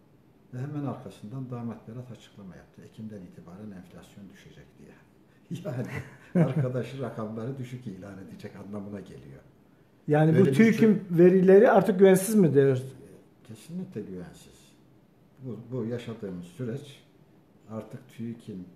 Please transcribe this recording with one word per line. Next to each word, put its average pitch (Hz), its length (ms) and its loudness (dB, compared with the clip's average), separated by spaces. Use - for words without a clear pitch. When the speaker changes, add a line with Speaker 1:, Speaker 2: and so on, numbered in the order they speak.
Speaker 1:
Ve 123 40 -12
hemen 147 260 -10
arkasından 120 640 -12
damat 117 380 -12
Berat 123 220 -16
açıklama 92 460 -20
yaptı. - 260 -20
"Ekim'den 107 400 -18
itibaren 87 480 -20
enflasyon 87 600 -20
düşecek." - 360 -20
diye. - 160 -20
<laughs> - 140 -12
Yani 127 220 -8
arkadaşı 135 680 -2
rakamları 113 560 -10
düşük 123 280 -14
ilan 95 320 -16
edecek - 380 -18
anlamına 98 440 -12
geliyor. - 420 -20
Speaker 2:
Yani 156 240 4
Speaker 1:
Böyle 180 100 6
Speaker 2:
bu 180 40 6
Speaker 1:
bir 135 80 0
Speaker 2:
tüİK'in 220 240 6
Speaker 1:
şey 202 400 2
Speaker 2:
verileri 185 520 8
artık 185 280 2
güvensiz 190 360 6
mi 165 200 4
diyoruz? 135 400 2
Speaker 1:
Kesinlikle 160 560 -14
güvensiz. - 720 -18
Bu, 117 160 -12
bu 120 120 -6
yaşadığımız 107 600 -10
süreç - 600 -12
artık 110 380 -14
tüİK'in 110 680 -14